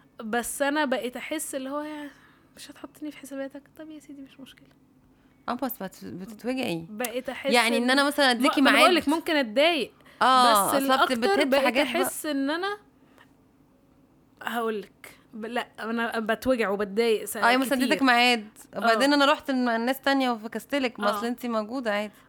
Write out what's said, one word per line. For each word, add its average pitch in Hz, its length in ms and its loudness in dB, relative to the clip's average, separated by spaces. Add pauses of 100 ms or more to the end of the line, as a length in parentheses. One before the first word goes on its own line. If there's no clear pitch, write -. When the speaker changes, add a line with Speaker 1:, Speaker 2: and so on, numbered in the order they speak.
(240)
Speaker 1:
بس 226 380 -4
أنا 285 220 0
بقيت 247 320 -4
أحس - 380 -8
اللي 262 160 -8
هو 294 100 -6
يا، 302 300 -12 (460)
مش - 140 -20
هتحطني - 400 -16
في - 80 -16
حساباتك؟ 269 440 -12 (160)
طب 311 120 -16
يا 311 100 -18
سيدي، 277 220 -18
مش 269 180 -20
مشكلة. - 280 -20 (800)
Speaker 2:
آه، - 60 -4
بس 247 280 -8
بت-، 185 220 -12
بتتوجعي. 208 840 -8
Speaker 1:
بقيت 233 380 -8
أحس 269 240 -6
Speaker 2:
يعني 233 240 4
إن 233 60 0
Speaker 1:
إن 247 80 2
Speaker 2:
أنا 277 160 4
مثلًا 285 240 2
أديكي 254 300 2
Speaker 1:
ما-، 269 40 6
ما 247 60 8
أنا 214 80 6
Speaker 2:
ميعاد. 285 120 8
Speaker 1:
بقولك 330 180 2
ممكن 320 280 0
أتضايق. 277 560 0 (300)
Speaker 2:
آه، 247 300 6
Speaker 1:
بس 214 40 6 (180)
Speaker 2:
أصل 277 100 0
بت-، - 20 -4
Speaker 1:
الأكتر 269 280 4
Speaker 2:
بتهب 269 360 2
Speaker 1:
بقيت 269 140 2
Speaker 2:
حاجات 262 280 2
بقى. 339 100 0
Speaker 1:
أحس - 240 -6
إن 277 240 -2
أنا 381 280 -4 (1600)
هقولك. 220 760 -8 (160)
ب-، 220 120 -12
لا، 233 200 -6 (140)
أنا 226 400 -4
بتوجع 220 500 0
وبتضايق 208 540 0
ساعات 214 220 -2
Speaker 2:
آه، 233 40 6
يعني 254 120 4
مثلًا 254 160 0
Speaker 1:
كتير. 247 100 2
Speaker 2:
اديتك 277 140 0
ميعاد، 240 460 4 (280)
وبعدين 226 360 2
Speaker 1:
آه. 294 40 4
Speaker 2:
أنا 285 160 4
رحت 302 180 -4
مع 247 260 0
الناس 247 240 -2
تانية 269 300 0
وفكستلك، 233 720 -6
ما 208 100 0
أصل 208 160 -2
Speaker 1:
آه. - 20 -4
Speaker 2:
أنت 247 180 -8
موجودة 226 460 -4
عادي. 208 200 -4 (160)